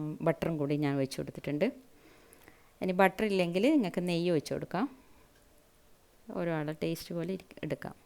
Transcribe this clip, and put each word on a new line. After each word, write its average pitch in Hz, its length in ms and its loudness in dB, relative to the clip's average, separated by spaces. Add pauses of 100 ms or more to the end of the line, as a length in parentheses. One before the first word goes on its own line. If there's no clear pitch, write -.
(200)
ബട്ടറും 160 380 0
കൂടി 147 180 0
ഞാൻ 147 200 0
ഒഴിച്ച് 135 240 -2
കൊടുത്തിട്ടുണ്ട്. 143 460 -2 (1120)
ഇനി 190 120 0
ബട്ടർ 190 320 4
ഇല്ലെങ്കിൽ 185 420 2
നിങ്ങൾക്ക് 247 380 2
നെയ്യ് 175 260 2
ഒഴിച്ച് 151 240 0
കൊടുക്കാം. 170 320 -2 (1400)
ഓരോ 180 240 -4
ആളുടെ 156 260 -2
ടേസ്റ്റ് 165 360 -4
പോലെ 170 180 -4
ഇരിക്ക-, - 300 -10
എടുക്കാം. - 320 -6 (120)